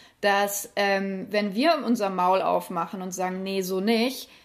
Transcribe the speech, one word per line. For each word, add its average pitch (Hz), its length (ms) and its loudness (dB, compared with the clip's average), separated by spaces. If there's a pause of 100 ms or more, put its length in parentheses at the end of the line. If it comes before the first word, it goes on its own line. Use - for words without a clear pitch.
(200)
dass, 202 560 0
ähm, 196 540 0
wenn 208 260 0
wir 294 300 2
unser 220 240 2
Maul 185 320 4
aufmachen 175 600 -2
und 185 120 -8
sagen, 185 300 -4
"Nee, 190 180 -2
so 185 180 -2
nicht", 226 500 0 (160)